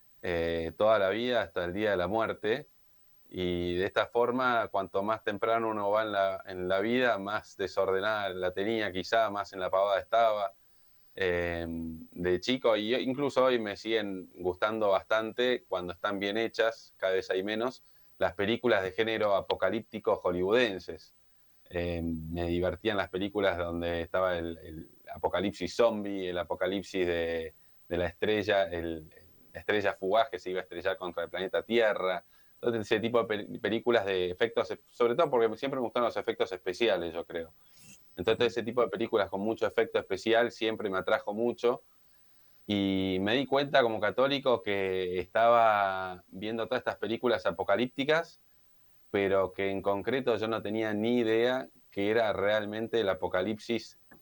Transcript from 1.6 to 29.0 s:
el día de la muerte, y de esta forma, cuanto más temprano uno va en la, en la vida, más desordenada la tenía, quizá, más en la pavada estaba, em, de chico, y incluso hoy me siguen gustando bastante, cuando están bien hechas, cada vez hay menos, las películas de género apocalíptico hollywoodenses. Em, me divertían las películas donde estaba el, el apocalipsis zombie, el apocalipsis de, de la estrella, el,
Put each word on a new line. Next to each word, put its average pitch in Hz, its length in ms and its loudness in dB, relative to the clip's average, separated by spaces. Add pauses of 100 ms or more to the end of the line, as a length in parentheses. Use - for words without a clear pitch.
el 87 80 -4
día 104 180 0
de 98 60 2
la 87 100 0
muerte, 110 600 -2 (600)
y 87 480 -2
de 92 100 0
esta 104 200 0
forma, 120 640 0
cuanto 98 340 -2
más 110 220 -2
temprano 113 460 0
uno 104 200 -2
va 110 120 2
en 107 100 -4
la, 98 340 0
en 92 220 -6
la 95 120 2
vida, 117 380 2
más 101 380 -6
desordenada 98 720 0
la 92 240 -2
tenía, 104 400 -2
quizá, 107 380 0
más 101 220 -6
en 98 80 -10
la 90 100 -2
pavada 98 300 4
estaba, 107 520 2 (600)
em, 85 1000 -2
de 90 280 0
chico, 123 360 2
y 107 180 -2
incluso 127 500 0
hoy 127 140 4
me 101 180 -4
siguen 101 600 -4
gustando 101 540 0
bastante, 110 800 0
cuando 90 260 -4
están 101 260 -4
bien 101 160 -2
hechas, 113 600 -2
cada 95 160 0
vez 95 160 -2
hay 95 120 0
menos, 110 400 -4 (360)
las 90 160 0
películas 107 500 2
de 92 80 -4
género 110 420 0
apocalíptico 95 840 -2
hollywoodenses. 92 960 -2 (600)
Em, 85 580 -2
me 87 160 -2
divertían 90 500 0
las 92 100 -4
películas 98 480 0
donde 85 460 -2
estaba 92 340 0
el, 82 220 -6
el 80 320 -16 (240)
apocalipsis 90 600 -2
zombie, 101 540 0
el 87 100 -4
apocalipsis 92 680 -2
de, 82 480 -2 (340)
de 87 80 -2
la 87 120 0
estrella, 101 560 2
el, 82 440 -4 (460)